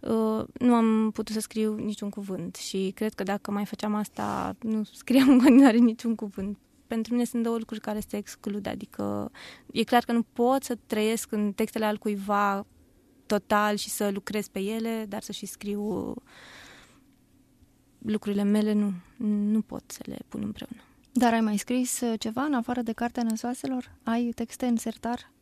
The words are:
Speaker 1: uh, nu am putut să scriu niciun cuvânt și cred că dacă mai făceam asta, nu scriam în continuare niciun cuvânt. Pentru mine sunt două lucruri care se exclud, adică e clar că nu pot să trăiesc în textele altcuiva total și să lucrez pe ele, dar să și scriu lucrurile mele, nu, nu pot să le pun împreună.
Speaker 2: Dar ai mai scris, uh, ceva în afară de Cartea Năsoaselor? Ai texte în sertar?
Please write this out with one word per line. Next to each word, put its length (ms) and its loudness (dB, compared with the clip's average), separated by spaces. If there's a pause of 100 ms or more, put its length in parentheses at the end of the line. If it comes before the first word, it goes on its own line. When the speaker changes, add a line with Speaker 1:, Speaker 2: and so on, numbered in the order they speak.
Speaker 1:
uh, 440 0 (140)
nu 160 6
am 360 4
putut 240 -6
să 60 0
scriu 340 -2
niciun 360 -6
cuvânt 440 -8
și 400 -4
cred 200 -4
că 80 -8
dacă 280 -4
mai 140 -2
făceam 300 -4
asta, 680 -4
nu 240 -2
scriam 440 4
în 100 10
continuare 380 10
niciun 380 4
cuvânt. 440 -8 (280)
Pentru 260 -4
mine 120 2
sunt 180 -2
două 160 0
lucruri 220 -8
care 280 -6
se 80 -8
exclud, 500 -6
adică 640 -6 (420)
e 100 0
clar 200 4
că 100 -4
nu 100 2 (100)
pot 300 2
să 240 -8
trăiesc 460 -2
în 200 0
textele 320 -2
altcuiva 840 0 (600)
total 500 2
și 120 -6
să 220 -2
lucrez 380 -4
pe 120 -8
ele, 480 -4
dar 140 -8
să 100 -12
și 140 -10
scriu 680 -6 (1800)
lucrurile 440 -2
mele, 300 2
nu, 200 2 (340)
nu 340 2
pot 260 -6
să 180 -16
le 140 -10 (100)
pun 140 -8
împreună. 400 -10 (360)
Speaker 2:
Dar 140 6
ai 80 2
mai 160 0
scris, 440 -2
uh, 180 0
ceva 240 -4
în 120 0
afară 280 -2
de 100 -4
Cartea 300 -4
Năsoaselor? 680 -4 (100)
Ai 320 0
texte 320 -6
în 100 2
sertar? 540 -6 (120)